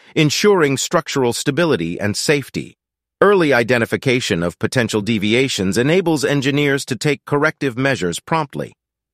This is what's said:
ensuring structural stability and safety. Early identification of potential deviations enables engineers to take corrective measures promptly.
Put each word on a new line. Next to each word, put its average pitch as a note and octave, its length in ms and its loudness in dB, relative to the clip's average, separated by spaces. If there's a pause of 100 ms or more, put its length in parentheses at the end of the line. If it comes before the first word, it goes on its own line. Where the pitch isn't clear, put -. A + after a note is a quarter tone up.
(140)
ensuring D#3 600 2
structural C3+ 560 0
stability C3 640 -2
and G#2 200 -2
safety. - 580 -2 (460)
Early F3+ 320 4
identification A#2+ 880 0
of E2+ 160 -4
potential A2 420 -2
deviations G#2+ 800 0
enables D#3+ 440 2
engineers C#3 600 0
to A#2+ 120 -6
take D3 280 -4
corrective C#3+ 540 -2
measures A#2+ 420 -2
promptly. C#3 540 -6 (400)